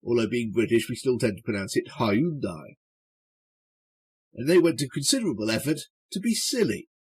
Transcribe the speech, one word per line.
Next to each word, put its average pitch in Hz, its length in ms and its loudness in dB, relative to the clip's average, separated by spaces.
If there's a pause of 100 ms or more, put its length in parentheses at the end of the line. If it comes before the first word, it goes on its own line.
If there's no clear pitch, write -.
although 117 240 0
being 113 260 -2
British, 110 360 4
we 120 80 -4
still 123 220 0
tend 113 180 0
to - 60 -16
pronounce 98 340 -4
it - 120 -2 (100)
Hyundai. 113 760 -2 (1600)
And 120 140 -6
they 175 100 6
went 165 200 4
to 147 100 -4
considerable 139 640 -2
effort 139 300 0 (320)
to 190 80 -6
be 220 140 -2
silly, 202 540 -2 (140)